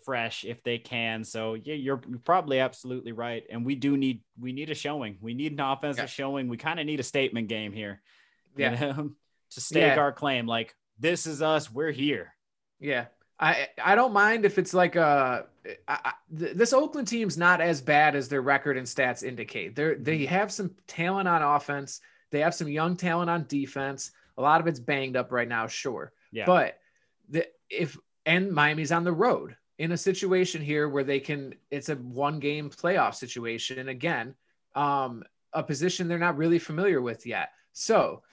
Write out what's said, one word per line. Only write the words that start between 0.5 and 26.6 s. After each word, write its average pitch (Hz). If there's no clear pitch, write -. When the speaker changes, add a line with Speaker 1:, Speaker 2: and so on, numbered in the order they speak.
Speaker 1:
they 120
can. 117
So 110
yeah, 143
you're, 135
you're 127
probably 151
absolutely 127
right. 117
And 117
we 139
do 139
need, 131
we 127
need 151
a 143
showing. 135
We 117
need 151
an 143
offensive 135
Speaker 2:
Yeah. 127
Speaker 1:
showing. 135
We 120
kinda 160
need 151
a 127
statement 117
game 107
here, 101
you 143
Speaker 2:
Yeah. 120
Speaker 1:
know, 143
<laughs> -
to 127
stake 147
Speaker 2:
Yeah. 151
Speaker 1:
our 143
claim. 131
Like, 113
this 165
is 147
us. 156
We're 147
here. 131
Speaker 2:
Yeah. 131
I, 147
I 190
don't 240
mind 208
if 196
it's 185
like 180
a, 139
I, 143
I, 127
th-, 160
this 233
Oakland 285
team's 214
not 175
as 160
bad 147
as 135
their 139
record 139
and 127
stats 123
indicate. 113
They're, 151
they 151
Speaker 1:
Mm-hmm. 139
Speaker 2:
have 190
some 185
talent 185
on 165
offense. 143
They 147
have 165
some 160
young 160
talent 175
on 170
defense. 139
A -
lot 156
of 160
it's 147
banged 131
up 123
right 120
now, 113
sure. 107
Speaker 1:
Yeah. 110
Speaker 2:
But 175